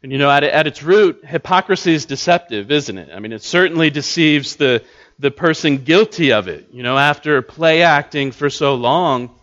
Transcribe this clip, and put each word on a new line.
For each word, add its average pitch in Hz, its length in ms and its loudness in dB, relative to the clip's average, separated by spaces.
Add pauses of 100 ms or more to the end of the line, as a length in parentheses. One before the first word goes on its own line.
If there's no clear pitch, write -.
And, 135 100 -12
you 135 60 -2
know, 143 120 4
at, 143 140 4
at 156 220 2
its - 160 -8
root, 185 420 2
hypocrisy 180 680 0
is 147 100 -4
deceptive, 139 640 -2
isn't 135 280 -2
it? 73 140 -18
I 95 80 -16
mean, 110 120 -12
it 107 100 -14
certainly 165 480 0
deceives 147 640 -2
the, 127 280 0 (340)
the 139 120 -2
person 156 480 -2
guilty 160 540 2
of 101 140 0
it. 78 260 -12
You 123 120 -16
know, 131 140 0
after 147 440 0
play 160 400 0
acting 143 480 0
for 143 200 -4
so 139 240 -2
long 127 680 -2